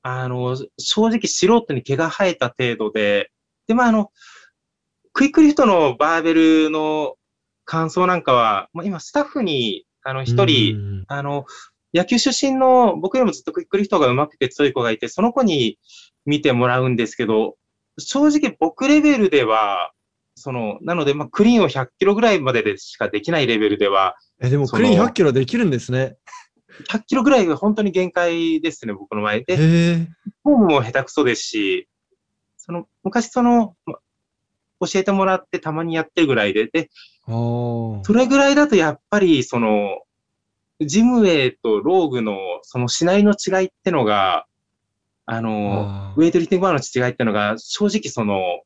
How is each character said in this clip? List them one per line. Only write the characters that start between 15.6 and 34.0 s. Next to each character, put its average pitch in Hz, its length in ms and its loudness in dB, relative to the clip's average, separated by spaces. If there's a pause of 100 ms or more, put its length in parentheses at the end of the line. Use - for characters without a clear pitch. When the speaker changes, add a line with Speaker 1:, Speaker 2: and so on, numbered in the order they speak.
Speaker 1:
見 147 160 0
て 143 100 4
も 123 140 2
ら 127 140 0
う 131 100 0
ん 120 60 -2
で 113 100 -2
す - 80 -14
け 123 100 -4
ど、 110 320 -2 (420)
正 285 280 0
直 294 320 0
僕 165 300 -2
レ 302 120 4
ベ 294 160 2
ル 202 140 2
で 139 140 2
は、 104 480 -2 (420)
そ - 160 -14
の、 113 320 -6
な 170 140 -4
の 156 80 -2
で、 143 100 0
ま 147 120 -6
あ、 - 20 -20
ク - 160 0
リ 240 80 8
ー 233 100 6
ン - 20 4
を 151 40 2
百 131 280 -6
キ - 80 -2
ロ 202 120 4
ぐ 226 40 -2
ら 220 120 4
い 175 80 2
ま 131 120 0
で 113 120 0
で 101 120 0
し - 200 -20
か 107 120 -4
で 104 140 -4
き 165 80 -6
な 165 80 2
い 135 80 2
レ 117 100 0
ベ 107 120 2
ル 101 100 0
で 101 80 2
は、 98 300 2 (240)
Speaker 2:
え、 123 100 -2
で 143 80 2
も 135 80 0
ク 220 160 0
リ 254 60 4
ー 226 40 6
ン - 40 6
百 196 60 4
Speaker 1:
そ 240 40 2
の、 240 60 -4
Speaker 2:
キ 196 100 0
ロ 147 100 4
で 131 140 2
き 233 100 -4
る 233 80 2
ん 165 60 2
で 123 80 -2
す 123 140 -8
ね。 131 240 -4 (720)
Speaker 1:
百 - 160 -6
キ - 80 -2
ロ 262 80 2
ぐ 269 80 4
ら 262 80 6
い 190 80 4
が 156 80 0
本 208 220 0
当 220 60 -2
に 196 100 0
限 180 180 -2
界 165 500 0
で 156 120 -4
す - 120 -18
ね、 107 80 -8
僕 98 220 -12
の 104 80 -4
前 107 220 -2
で。 180 100 -2
Speaker 2:
へ - 20 0 (360)
え。 165 160 -2 (340)
Speaker 1:
フ 294 120 4
ォ - 20 6
ー - 20 4
ム 208 80 6
も 143 160 2
下 113 80 -6
手 135 140 -2
く - 60 -16
そ 151 120 0
で 120 140 2
す - 60 -10
し、 95 460 -4 (680)
そ - 160 -16
の、 175 160 -10 (160)
昔 226 260 -2
そ 247 140 -2
の、 233 320 0 (100)
ま、 - 80 -10 (840)